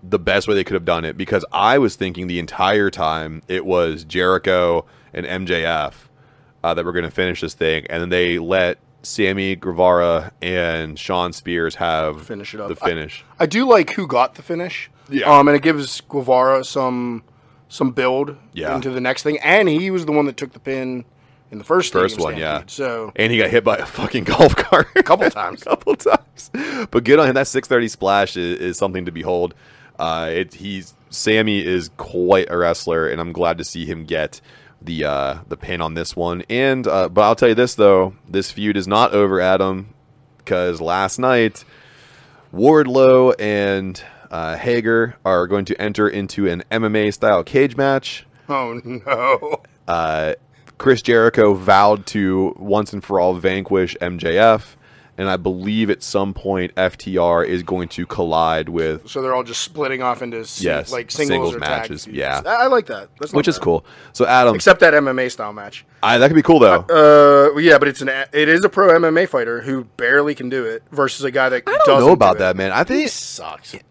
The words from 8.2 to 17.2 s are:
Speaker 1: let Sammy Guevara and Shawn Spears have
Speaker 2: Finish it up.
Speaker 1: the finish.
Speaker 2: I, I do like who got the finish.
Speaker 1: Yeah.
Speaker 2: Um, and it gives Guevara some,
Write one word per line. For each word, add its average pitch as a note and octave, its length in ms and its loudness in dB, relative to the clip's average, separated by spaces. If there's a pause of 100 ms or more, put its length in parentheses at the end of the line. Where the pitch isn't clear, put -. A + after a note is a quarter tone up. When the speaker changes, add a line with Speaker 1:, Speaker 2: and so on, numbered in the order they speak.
Speaker 1:
let F2 400 -2 (240)
Sammy F#2+ 540 -4
Guevara F2 760 0 (100)
and E2 560 -4
Shawn F2+ 340 -4
Spears E2+ 440 -6
have D#2 480 -4
Speaker 2:
Finish G2+ 320 -16
it G#2+ 40 -16
up. G2+ 100 -12
Speaker 1:
the E2 60 -8
finish. E2 480 -8 (160)
Speaker 2:
I, F3 40 2
I - 20 2
do G3 220 -2
like G#3+ 240 4
who F#3 160 -6
got B2+ 260 0
the - 80 -20
finish. F3 480 -12 (180)
Speaker 1:
Yeah. C3+ 180 -4 (120)
Speaker 2:
Um, C#3+ 100 8
and D3 80 4
it C#3 60 2
gives D3 400 -2
Guevara C3 640 2
some, B2 580 -6 (480)